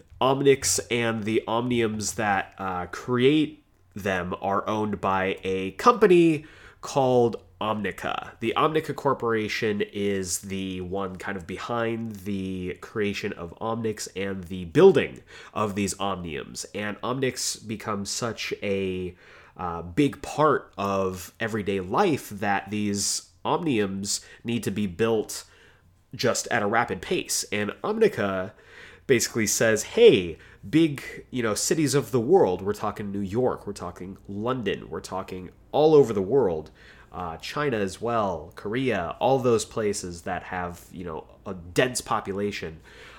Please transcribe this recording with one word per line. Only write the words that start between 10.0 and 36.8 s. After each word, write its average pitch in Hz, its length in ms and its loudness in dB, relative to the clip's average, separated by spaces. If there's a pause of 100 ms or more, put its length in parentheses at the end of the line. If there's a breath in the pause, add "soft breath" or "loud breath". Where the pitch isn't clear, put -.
the 95 420 -6
one 92 360 -6
kind 98 200 -8
of 85 100 -10
behind 113 720 -4
the 95 640 -6
creation 101 540 -4
of 85 260 -12
Omnix 113 560 -4
and 95 280 -4
the 90 200 -8
building 104 560 6 (340 loud breath)
of 104 200 -2
these 98 200 -2
Omniums. 87 800 -6
And 104 280 -8
Omnix 127 640 -4
becomes 104 440 -6
such - 420 -6 (100)
a, 92 520 -2 (420 loud breath)
uh, 85 260 -6
big 87 400 0
part - 540 2
of 95 640 -2
everyday 104 420 -2
life 131 500 0
that 101 400 -2
these 101 600 -2 (140)
Omniums 104 800 0 (180 loud breath)
need 117 220 -2
to 117 60 -2
be 104 160 -2
built 110 580 -2 (720 soft breath)
just 113 340 0
at 117 140 2
a 101 40 0
rapid 110 360 0
pace. - 500 -2
And 104 180 0 (140)
Omnica 104 680 0 (540 loud breath)
basically - 400 2
says, 110 360 2
"Hey, 131 560 6 (300 loud breath)
big, 151 640 0
you 123 120 -4
know, 107 120 0
cities 151 400 0
of 131 160 0
the 127 100 2
world, 110 420 4
we're 101 100 -2
talking 104 400 -6
New 101 80 -4
York, 101 460 -2
we're 101 60 -8
talking 90 440 -12 (120)
London, 101 600 -4
we're 92 120 -8
talking 92 500 -10 (220)
all 156 220 6
over 127 180 8
the 101 100 0
world, 92 480 2 (420 loud breath)